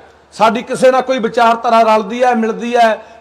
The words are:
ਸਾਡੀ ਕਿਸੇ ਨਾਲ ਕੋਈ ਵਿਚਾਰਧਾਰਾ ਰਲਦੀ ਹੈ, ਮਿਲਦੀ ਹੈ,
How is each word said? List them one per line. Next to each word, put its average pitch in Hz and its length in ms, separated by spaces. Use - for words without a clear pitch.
ਸਾਡੀ 226 300
ਕਿਸੇ 254 280
ਨਾਲ 254 100
ਕੋਈ 262 180
ਵਿਚਾਰਧਾਰਾ 226 680
ਰਲਦੀ 220 380
ਹੈ, 247 120
ਮਿਲਦੀ 226 400
ਹੈ, 220 260